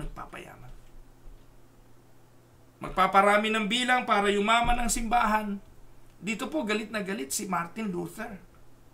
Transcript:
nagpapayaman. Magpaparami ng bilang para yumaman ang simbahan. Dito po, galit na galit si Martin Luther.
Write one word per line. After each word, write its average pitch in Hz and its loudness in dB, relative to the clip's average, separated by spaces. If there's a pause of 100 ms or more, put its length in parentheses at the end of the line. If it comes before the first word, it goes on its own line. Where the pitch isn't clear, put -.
nagpapayaman. - -12 (2000)
Magpaparami 196 4
ng 220 0
bilang 247 2
para 202 4
yumaman 233 4
ang 233 0
simbahan. 214 0 (560)
Dito 214 -6
po, 302 -2
galit 214 -2
na 208 -6
galit 220 -6
si 208 -4
Martin 185 -4
Luther. 175 -10 (540)